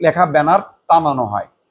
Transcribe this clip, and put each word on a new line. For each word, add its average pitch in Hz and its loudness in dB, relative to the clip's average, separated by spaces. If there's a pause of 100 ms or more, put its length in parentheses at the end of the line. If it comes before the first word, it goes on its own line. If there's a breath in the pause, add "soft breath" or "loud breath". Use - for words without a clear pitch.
লেখা 170 2
ব্যানার 156 0 (260)
টানানো 151 0
হয়। 101 -6 (240)